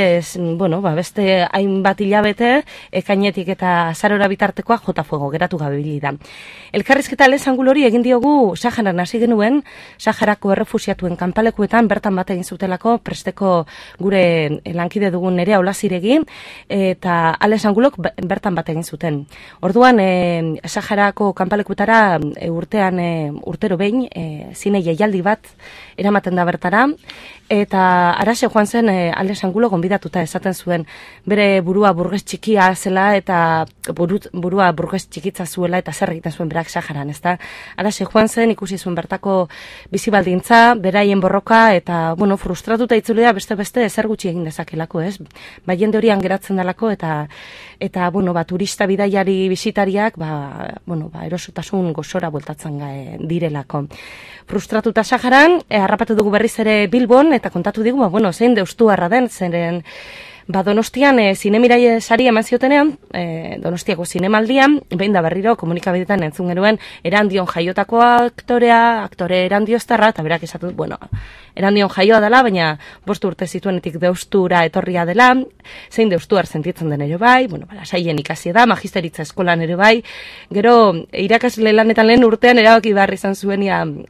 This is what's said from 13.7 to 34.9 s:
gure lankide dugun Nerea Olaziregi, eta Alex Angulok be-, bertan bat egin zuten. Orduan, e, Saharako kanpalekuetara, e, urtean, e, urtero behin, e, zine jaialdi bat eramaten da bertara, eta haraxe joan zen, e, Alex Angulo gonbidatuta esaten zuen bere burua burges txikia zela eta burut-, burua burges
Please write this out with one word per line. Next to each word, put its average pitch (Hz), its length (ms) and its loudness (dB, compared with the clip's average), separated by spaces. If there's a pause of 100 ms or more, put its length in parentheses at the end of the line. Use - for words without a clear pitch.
gure 190 240 0 (420)
lankide 175 460 -4
dugun 180 260 -2
Nerea 190 220 2
Olaziregi, 190 640 0 (480)
eta 180 680 0
Alex 208 320 0
Angulok 226 320 2
be-, 165 240 -6
bertan 196 320 -4
bat 165 180 -4
egin 160 120 -6
zuten. 151 400 -6 (360)
Orduan, 233 400 4
e, 175 640 0
Saharako 202 720 -2
kanpalekuetara, 202 680 0 (340)
e, - 140 -8
urtean, 180 520 -2
e, 160 300 -4 (100)
urtero 185 340 -4
behin, 208 340 -2
e, 156 440 -10
zine 202 300 -2
jaialdi 185 420 0
bat 208 240 -4 (480)
eramaten 190 400 0
da 175 100 0
bertara, 185 380 0 (640)
eta 202 300 0 (340)
haraxe 226 320 0
joan 214 180 2
zen, 233 220 0
e, 180 240 0
Alex 196 320 -6
Angulo 202 240 -2
gonbidatuta 190 560 -2
esaten 185 300 -6
zuen 175 320 -6 (420)
bere 202 320 2
burua 185 320 2
burges 185 320 -4
txikia 190 500 0
zela 190 420 0
eta 170 500 0 (260)
burut-, 175 400 -4
burua 180 400 0
burges 170 360 -6